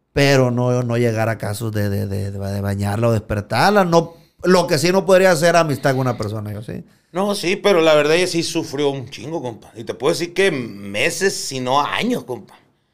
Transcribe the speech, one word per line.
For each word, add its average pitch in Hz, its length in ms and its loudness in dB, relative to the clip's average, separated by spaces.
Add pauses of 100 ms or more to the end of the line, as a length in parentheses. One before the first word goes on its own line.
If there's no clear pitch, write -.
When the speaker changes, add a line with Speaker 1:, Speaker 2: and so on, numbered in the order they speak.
(120)
Speaker 1:
Pero 139 380 4
no, 123 320 0
no 117 140 -2
llegar 113 320 0
a 110 100 -4
casos 107 340 -6
de, 104 180 -2
de, 101 160 -2
de, 98 240 -6
de 98 300 -6
bañarla 101 480 -2
o 117 40 2
despertarla, 117 720 0
no, 170 300 2 (300)
lo 175 220 4
que 160 120 0
sí 170 140 2
no 190 140 2
podría 185 260 6
hacer 170 240 4
amistad 147 360 2
con 131 80 0
una 123 160 -2
persona, 107 360 -8
yo 104 100 -12
sí. - 220 -12 (260)
Speaker 2:
No, 202 240 -2
sí, 196 220 -2
pero 196 240 2
la 160 140 6
verdad 151 220 4
ella 180 120 2
sí 165 160 -2
sufrió 143 460 -4
un 135 200 -8
chingo, 143 320 -10
compa, 113 320 -12
y 113 100 -12
te 107 100 -6
puedo 147 180 0
decir 170 200 -4
que 190 200 2
meses, 117 840 -4
si - 260 -8
no 127 200 0
años, 143 440 -2
compa, 117 300 -12 (400)